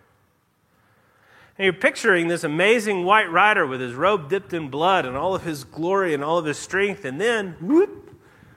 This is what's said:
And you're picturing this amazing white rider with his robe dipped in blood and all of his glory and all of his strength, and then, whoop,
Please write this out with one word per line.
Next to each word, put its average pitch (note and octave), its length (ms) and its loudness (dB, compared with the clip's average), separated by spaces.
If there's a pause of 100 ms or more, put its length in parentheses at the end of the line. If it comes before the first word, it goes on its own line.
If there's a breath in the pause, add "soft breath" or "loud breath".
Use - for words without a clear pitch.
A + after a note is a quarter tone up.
(1600 soft breath)
And G3 60 -2
you're F#3+ 80 4
picturing F#3 560 2
this E3+ 160 -2
amazing F#3+ 600 2
white G3 260 4
rider F#3+ 360 4
with B2+ 140 -6
his A#2+ 140 -6
robe E3 340 0
dipped G3 240 -4
in D#3+ 160 -6
blood D#3+ 360 0
and B2+ 120 -6
all F3+ 180 -2
of F3 80 -4
his D3 220 -8
glory F3 500 -2
and C#3 80 -4
all D#3+ 160 0
of E3 60 -2
his D3 140 -4
strength, G3 460 -4
and C3+ 160 -8
then, G#3 400 -2
whoop, D#4 560 0 (400 soft breath)